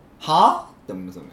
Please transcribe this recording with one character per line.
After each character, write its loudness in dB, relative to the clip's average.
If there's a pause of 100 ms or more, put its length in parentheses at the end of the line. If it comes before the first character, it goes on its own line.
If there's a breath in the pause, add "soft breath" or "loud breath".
(200)
は 2
ぁ？ -20
っ -20
て -12
思 -12
い -14
ま -14
す -20
よ -20
ね。 -20